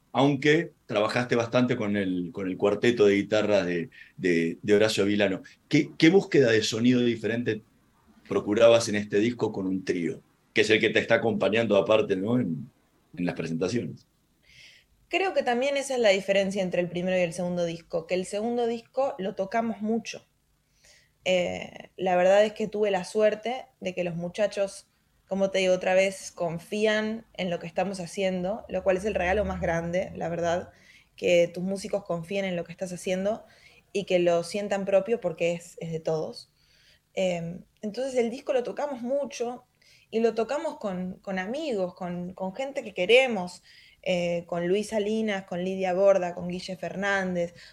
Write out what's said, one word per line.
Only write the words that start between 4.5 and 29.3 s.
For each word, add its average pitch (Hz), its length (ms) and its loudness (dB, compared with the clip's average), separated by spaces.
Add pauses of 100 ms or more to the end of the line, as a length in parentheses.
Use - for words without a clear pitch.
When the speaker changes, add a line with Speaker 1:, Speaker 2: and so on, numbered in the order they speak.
Speaker 1:
de 104 140 2
Horacio 107 300 4
Avilano? 101 380 0 (240)
¿Qué, 147 300 0
qué 160 140 6
búsqueda 170 400 4
de 113 120 4
sonido 123 380 2
diferente 113 640 -2 (640)
procurabas 110 640 6
en 104 60 0
este 104 220 0
disco 117 320 2
con 98 160 -6
un 95 160 -2
trío, 85 380 -2 (320)
que 113 80 2
es 104 80 2
el 110 100 6
que 107 120 2
te 107 80 2
está 104 160 2
acompañando 104 640 2
aparte, 104 380 4
¿no? 110 220 0
en, 82 320 -4 (460)
en 90 80 -4
las 85 100 -2
presentaciones? 82 720 -4 (1040)
Speaker 2:
Creo 370 240 -2
que 277 100 0
también 254 360 0
esa 269 160 -4
es 247 60 0
la 220 100 6
diferencia 196 520 0
entre 175 200 -2
el 175 80 -4
primero 180 260 -2
y 180 60 2
el 165 100 0
segundo 175 320 -4
disco, 165 420 -6
que 185 80 -2
el 180 120 -2
segundo 233 400 -2
disco 247 520 -4
lo 196 160 -6
tocamos 214 460 -4
mucho. 226 460 -4 (1000)
Eh, - 720 -2
la 180 180 0
verdad 190 300 6
es 214 80 0
que 214 160 -4
tuve 208 220 0
la 185 140 0
suerte 214 600 0 (160)
de 185 140 -8
que 180 100 -2
los 170 120 -4
muchachos, 196 720 -4 (360)
como 196 240 0
te 190 80 -2
digo 185 140 4
otra 185 220 2
vez, 190 360 2
confían 214 1000 -2
en 185 160 -6
lo 170 100 -4
que 170 80 -12
estamos 185 320 -4
haciendo, 185 720 -4
lo 185 160 -6
cual 190 140 2
es 196 80 -6
el 208 80 -2
regalo 190 320 0